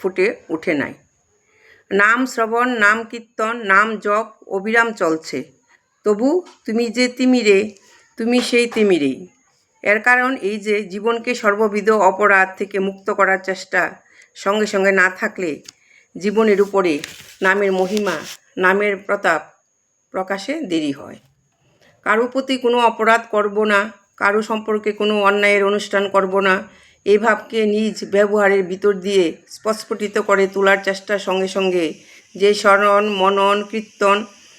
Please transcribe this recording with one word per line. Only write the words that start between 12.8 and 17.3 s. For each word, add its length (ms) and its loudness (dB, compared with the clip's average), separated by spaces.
করার 340 0
চেষ্টা 500 -4
সঙ্গে 320 -2
সঙ্গে 260 2
না 180 4
থাকলে 520 -8
জীবনের 420 2
উপরে 380 0